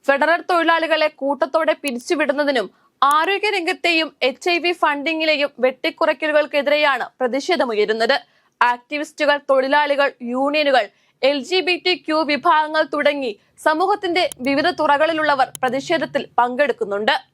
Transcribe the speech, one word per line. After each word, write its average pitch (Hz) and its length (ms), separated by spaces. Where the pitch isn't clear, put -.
ഫെഡറൽ 302 440
തൊഴിലാളികളെ 320 580
കൂട്ടത്തോടെ 285 540
പിരിച്ചുവിടുന്നതിനും 277 840
ആരോഗ്യരംഗത്തെയും 339 1080
എച്ച് 269 260
ഐ 349 100
വി 349 80
ഫണ്ടിങ്ങിലെയും 302 680
വെട്ടിക്കുറയ്ക്കലുകൾക്കെതിരെയാണ് 294 1400
പ്രതിഷേധമുയരുന്നത്. 233 960
ആക്ടിവിസ്റ്റുകൾ, 285 760
തൊഴിലാളികൾ, 277 600
യൂണിയനുകൾ, 277 520
എൽ 285 160
ജി 370 160
ബി 359 100
ടി 359 80
ക്യു 311 140
വിഭാഗങ്ങൾ 311 520
തുടങ്ങി 285 380
സമൂഹത്തിന്റെ 359 580
വിവിധ 277 200
തുറകളിലുള്ളവർ 302 680
പ്രതിഷേധത്തിൽ 269 640
പങ്കെടുക്കുന്നുണ്ട്. 240 760